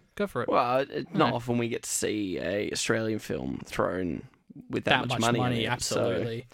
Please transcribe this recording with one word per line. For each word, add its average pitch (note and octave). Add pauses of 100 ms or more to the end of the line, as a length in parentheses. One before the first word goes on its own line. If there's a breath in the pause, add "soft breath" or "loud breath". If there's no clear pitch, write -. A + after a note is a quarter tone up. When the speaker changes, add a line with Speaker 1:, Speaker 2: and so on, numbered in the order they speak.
(140)
Speaker 1:
go G3+
for B2
it. -
Speaker 2:
Well, B2+
it, C#3
it's -
not C#3+
Speaker 1:
No. A#2+
Speaker 2:
often A#2+
we A#2
get A#2+
to -
see F#2
a F#2
Australian A2
film C2+
thrown F#2 (460)
with A2
that -
Speaker 1:
That B2+
Speaker 2:
much A#2+
Speaker 1:
much -
Speaker 2:
money A#2
in A#2
Speaker 1:
money, A#2+
Speaker 2:
it, B2
so -
Speaker 1:
absolutely. -